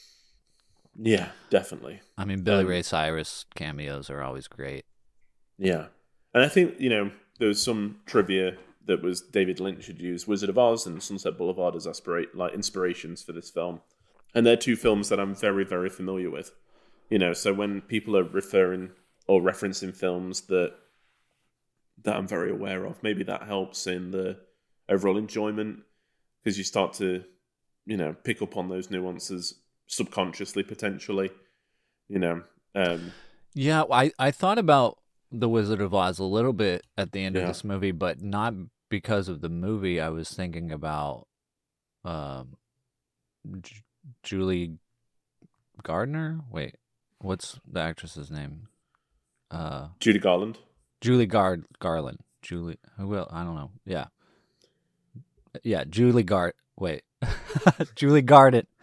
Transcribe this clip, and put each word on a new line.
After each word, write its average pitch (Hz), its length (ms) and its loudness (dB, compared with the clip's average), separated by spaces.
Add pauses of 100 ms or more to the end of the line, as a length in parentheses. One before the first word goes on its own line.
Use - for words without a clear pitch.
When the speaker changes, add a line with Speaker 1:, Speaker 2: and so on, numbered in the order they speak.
(1000)
Speaker 1:
Yeah, 104 280 4 (200)
definitely. 92 520 0 (160)
Speaker 2:
I 98 80 -4
mean, 95 180 -4
Billy 98 200 4
Speaker 1:
Um, 95 60 0
Speaker 2:
Ray 90 140 0
Cyrus 80 600 -2 (100)
cameos 71 540 -8
are 69 120 -8
always 65 260 -8
great. 67 380 -12 (720)
Speaker 1:
Yeah. 90 300 0 (460)
And 123 100 10
I 143 60 4
think, 180 300 4
you 131 100 0
know, 104 220 0 (280)
there 113 80 4
was 104 160 2
some 104 420 -4
trivia 95 520 2 (280)
that 92 160 0
was 90 200 -2
David 92 380 0
Lynch 92 280 -6
had 82 140 -16
used 87 260 -8
Wizard 101 220 -2
of 95 80 0
Oz 117 280 4
and 82 160 -10
Sunset 92 360 -6
Boulevard 90 380 -2
as 82 120 -8
aspira-, 85 460 -6
like, 90 200 -6
inspirations 90 720 -6
for - 80 -14
this 82 180 -14
film. 85 320 -6 (540)
And 117 100 6
they're 117 120 8
two 117 180 2
films 104 340 2
that 98 100 2
I'm 98 160 -2
very, 98 280 2
very 92 260 -2
familiar 92 400 -6
with. - 220 -10 (580)
You 110 100 4
know, 90 140 4
so 101 200 0
when 101 280 -4
people 107 360 0
are 92 60 6
referring 92 680 2 (360)
or 95 140 6
referencing 92 540 -2
films 92 460 -4
that, 90 320 0 (1300)
that 107 120 0
I'm 98 120 -4
very 92 240 -2
aware 95 340 -6
of, - 180 -12
maybe 101 200 -2
that 95 200 -6
helps 98 440 -6
in 90 240 -4
the 95 260 -4 (520)
overall 95 280 2
enjoyment, 107 600 -4 (640)
'cause 98 140 -2
you 98 60 -6
start 95 300 0
to, 92 300 -4 (600)
you 107 120 -6
know, 80 260 -2
pick 117 180 -4
up 107 160 -8
on 92 120 -6
those 92 200 -8
nuances 90 720 -8 (260)
subconsciously, 95 760 -4
potentially, 98 680 -6 (760)
you 98 120 -4
know. 85 240 0 (320)
Um, 87 360 0 (420)
Speaker 2:
Yeah, 151 380 0
I, 135 280 4
I 131 120 2
thought 190 280 0
about 143 400 4 (320)
The 117 180 0
Wizard 107 320 2
of 95 140 -2
Oz 92 240 2
a 95 40 -4
little 110 300 2
bit 92 320 0 (120)
at 98 140 -2
the 95 120 -4
end 92 120 -2
of 92 80 0
Speaker 1:
Yeah. 87 60 0
Speaker 2:
this 90 140 -6
movie, 98 280 -2
but 85 300 -4
not 104 320 -2 (360)
because 101 400 -2
of 78 120 -6
the 82 80 -4
movie. 90 500 -2
I 80 100 -2
was 80 220 -8
thinking 85 400 -8
about, 76 560 -6 (800)
um, 80 520 -10 (1040)
J-, 107 220 -20 (400)
Julie 90 540 -2 (1080)
Gardner? 156 580 -4 (100)
Wait, 76 240 -8 (440)
what's - 480 -6
the - 120 -6
actress's 80 520 -8
name? 76 360 -12 (840)
Uh, 78 380 -10 (100)
Speaker 1:
Judy 104 200 6
Garland. 98 380 2 (440)
Speaker 2:
Julie 123 260 4
Gar-, 92 360 2 (160)
Garland. 80 400 -4 (240)
Julie, 85 340 -8 (200)
who 98 100 -8
will, 98 240 -4
I 82 120 -8
don't 85 120 -8
know. 76 160 -12 (140)
Yeah. 82 200 -6 (1600)
Yeah, 98 200 0
Julie 117 400 4
Gar-, 90 300 0 (240)
wait. 82 240 -6 (200)
<laughs> - 720 0
Julie 143 260 6
Garden. 131 460 10 (160)